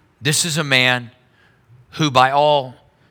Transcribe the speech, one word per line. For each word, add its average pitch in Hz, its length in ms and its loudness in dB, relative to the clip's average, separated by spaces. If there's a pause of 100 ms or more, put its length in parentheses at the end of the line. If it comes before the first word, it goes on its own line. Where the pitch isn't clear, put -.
(220)
This 147 240 -2
is 156 120 -6
a 165 60 -4
man 127 460 0 (840)
who, 156 180 -4
by 127 180 4
all 143 460 0 (360)